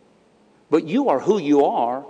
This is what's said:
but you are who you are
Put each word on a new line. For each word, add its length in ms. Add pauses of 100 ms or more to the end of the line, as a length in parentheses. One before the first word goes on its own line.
(680)
but 160
you 240
are 100
who 200
you 260
are 440